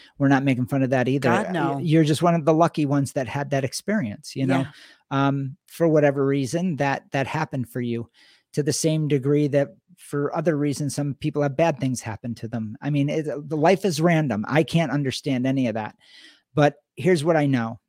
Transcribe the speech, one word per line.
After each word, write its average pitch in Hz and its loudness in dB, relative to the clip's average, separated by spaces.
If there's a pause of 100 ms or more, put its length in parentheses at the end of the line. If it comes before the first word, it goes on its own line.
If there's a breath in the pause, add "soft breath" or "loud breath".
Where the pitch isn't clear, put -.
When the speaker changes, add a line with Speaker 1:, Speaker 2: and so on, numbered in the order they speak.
(200 loud breath)
Speaker 1:
we're 139 2
not 139 2
making 127 0
fun 135 0
of 123 0
that 127 2
either. 135 0
Speaker 2:
God, 196 2
Speaker 1:
Y-, 185 -8
Speaker 2:
no. 139 -2
Speaker 1:
you're 160 4
just 151 0
one 170 4
of 151 -2
the 160 4
lucky 165 2
ones 139 0
that 131 -4
had 143 -6
that 139 0
experience, 131 -6
you 135 -2
know, 131 2
Speaker 2:
Yeah. 135 -4 (380 loud breath)
Speaker 1:
um, 139 -2
for - 0
whatever 143 4
reason 143 0
that, 139 -2
that 135 0
happened 147 -4
for 127 -8
you 117 -6 (420 soft breath)
to 151 0
the 131 0
same 156 0
degree 147 2
that 139 0 (280)
for 143 -6
other 160 0
reasons, 143 -2
some 143 -4
people 147 -4
have 143 -2
bad 165 2
things 131 -2
happen 110 -8
to 117 -10
them. 110 -8
I 143 -4
mean, 143 0
it, 151 -2
the 147 -6
life 180 4
is 156 0
random. 156 2
I 156 6
can't 165 0
understand 131 -2
any 135 0
of 110 -2
that, 107 -8 (580 loud breath)
but 147 4 (200)
here's 151 2
what 165 2
I 147 2
know. 117 -2